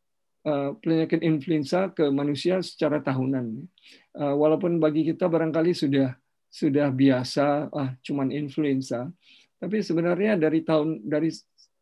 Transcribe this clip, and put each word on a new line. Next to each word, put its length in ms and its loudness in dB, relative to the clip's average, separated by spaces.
eh, 320 -2
penyakit 420 0
influenza 720 0
ke 160 0
manusia 560 0
secara 400 -2
tahunan. 640 -4
Eh, 220 -2
walaupun 420 2
bagi 240 2
kita 240 0
barangkali 480 0
sudah, 400 0
sudah 480 0
biasa, 800 2
"Ah, 240 -4
cuman 320 -4
influenza." 800 -2
Tapi 240 -2
sebenarnya 560 0
dari 240 2
tahun, 400 0
dari, 240 -2